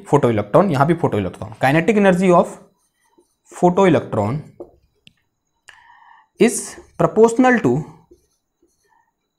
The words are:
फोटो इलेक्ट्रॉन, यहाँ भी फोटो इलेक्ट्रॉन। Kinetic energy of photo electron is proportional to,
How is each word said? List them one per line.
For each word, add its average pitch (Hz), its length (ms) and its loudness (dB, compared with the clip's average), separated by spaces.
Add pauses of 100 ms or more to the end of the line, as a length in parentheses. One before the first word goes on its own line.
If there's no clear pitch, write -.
फोटो 139 220 0
इलेक्ट्रॉन, 143 420 0
यहाँ 139 160 0
भी 170 80 0
फोटो 120 220 -4
इलेक्ट्रॉन। 98 360 -8 (100)
Kinetic 170 400 0
energy 185 320 2
of - 220 0 (960)
photo 180 360 0
electron 113 520 -2 (2000)
is 233 180 2 (400)
proportional 226 640 2
to, 127 100 0 (1700)